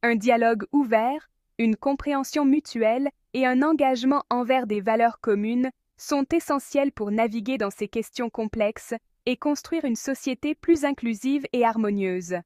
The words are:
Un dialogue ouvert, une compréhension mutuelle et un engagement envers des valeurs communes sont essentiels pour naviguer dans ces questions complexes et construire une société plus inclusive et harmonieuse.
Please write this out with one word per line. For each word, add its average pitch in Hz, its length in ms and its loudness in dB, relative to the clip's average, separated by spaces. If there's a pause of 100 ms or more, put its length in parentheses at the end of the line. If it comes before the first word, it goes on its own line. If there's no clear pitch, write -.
Un 233 140 2
dialogue 233 560 2
ouvert, 254 580 2 (280)
une 226 180 2
compréhension 277 680 -2
mutuelle 262 640 2 (240)
et 262 100 2
un 254 160 4
engagement 269 680 2
envers 247 360 0
des 208 140 -2
valeurs 226 400 2
communes 226 500 0 (280)
sont 277 340 0
essentiels 277 600 0
pour 208 180 -6
naviguer 226 480 -2
dans 202 120 -2
ces 208 180 -8
questions 226 420 -6
complexes 220 640 -4 (320)
et 247 100 0
construire 294 480 -4
une 233 120 -2
société 269 580 -4
plus 311 320 2
inclusive 269 680 -2
et 240 140 4
harmonieuse. 196 800 0